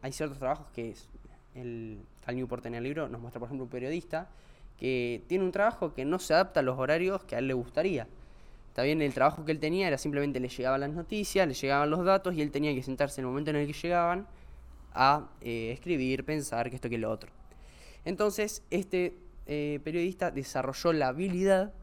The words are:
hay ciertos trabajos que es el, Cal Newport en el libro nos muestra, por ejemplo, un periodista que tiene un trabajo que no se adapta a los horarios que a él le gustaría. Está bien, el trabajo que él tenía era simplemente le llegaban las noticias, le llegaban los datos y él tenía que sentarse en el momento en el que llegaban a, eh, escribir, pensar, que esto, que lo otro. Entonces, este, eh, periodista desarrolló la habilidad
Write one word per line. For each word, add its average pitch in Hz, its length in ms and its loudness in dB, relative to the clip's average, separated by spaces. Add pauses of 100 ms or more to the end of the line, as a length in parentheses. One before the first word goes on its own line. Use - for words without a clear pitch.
hay 135 100 -6
ciertos 143 260 -6
trabajos 139 340 -2
que 113 180 -6
es - 180 -16 (460)
el, 113 460 -10 (240)
Cal 123 120 -4
Newport 120 300 -4
en 117 80 -6
el 117 100 -4
libro 147 240 -4
nos 117 120 -8
muestra, 120 200 -10
por 120 80 -6
ejemplo, 131 160 -6
un 123 60 -10
periodista 156 580 -4 (480)
que 120 500 0
tiene 190 180 2
un 185 80 2
trabajo 202 420 2
que 143 100 -4
no 185 140 2
se - 160 2
adapta 185 260 6
a - 20 4
los 127 160 2
horarios 170 460 2
que - 100 -8
a 117 40 -2
él 135 100 0
le 131 60 2
gustaría. 131 520 0 (640)
Está - 140 -2
bien, 151 180 4
el 139 140 2
trabajo 147 300 4
que 156 80 0
él 156 60 0
tenía 175 300 0
era 143 80 2
simplemente 143 420 0
le 127 120 0
llegaban 131 300 0
las 143 100 -2
noticias, 185 580 2
le 131 60 -2
llegaban 139 340 2
los 170 160 2
datos 190 300 4
y 156 80 0
él 147 80 0
tenía 147 240 2
que 127 80 0
sentarse 135 380 -2
en 127 40 -4
el 127 60 -2
momento 147 200 -2
en 151 60 0
el 147 100 2
que 151 60 -6
llegaban 175 540 0 (720)
a, 143 320 6 (120)
eh, 117 320 -2
escribir, 131 520 0
pensar, 131 460 -2
que 127 60 -8
esto, 123 120 -6
que 117 100 -2
lo 110 120 0
otro. 107 200 -6 (720)
Entonces, 208 680 0
este, 180 460 0 (300)
eh, 147 380 -2
periodista 175 460 -2
desarrolló 135 640 0
la 147 160 4
habilidad 185 640 4 (100)